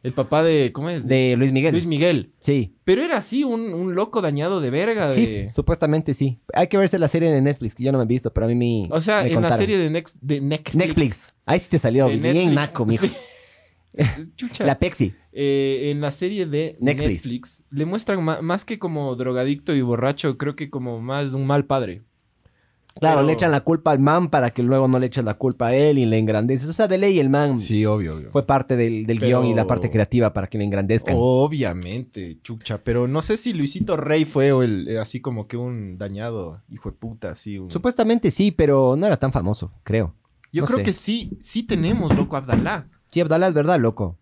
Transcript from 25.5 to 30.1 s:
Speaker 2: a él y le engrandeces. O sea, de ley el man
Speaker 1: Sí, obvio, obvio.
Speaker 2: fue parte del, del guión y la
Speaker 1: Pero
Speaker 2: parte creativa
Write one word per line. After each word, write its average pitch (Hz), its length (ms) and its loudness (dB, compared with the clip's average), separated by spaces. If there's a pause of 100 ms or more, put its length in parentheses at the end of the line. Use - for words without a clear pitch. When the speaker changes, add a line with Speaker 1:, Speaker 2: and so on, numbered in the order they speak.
Speaker 2:
a 123 80 2
él 143 220 4
y 127 80 4
le 110 140 2
engrandeces. 117 500 0
O 165 40 -8
sea, 220 140 2
de 190 120 0
ley 196 200 4
el 135 100 4
man 139 280 2
Speaker 1:
Sí, 107 300 0
obvio, 95 280 -2
obvio. 71 160 -14
Speaker 2:
fue - 140 0
parte 131 320 2
del, 113 300 0
del 113 120 0
guión 123 260 2
y 120 40 2
la 113 140 2
Speaker 1:
Pero - 40 -2
Speaker 2:
parte 107 240 0
creativa 110 420 2